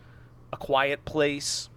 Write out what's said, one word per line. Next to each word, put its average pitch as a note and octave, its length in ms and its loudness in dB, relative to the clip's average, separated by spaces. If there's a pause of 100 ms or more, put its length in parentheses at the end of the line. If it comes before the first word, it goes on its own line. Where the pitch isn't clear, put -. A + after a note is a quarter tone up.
(520)
A - 40 -8
Quiet C#3 480 0
Place. D3 720 0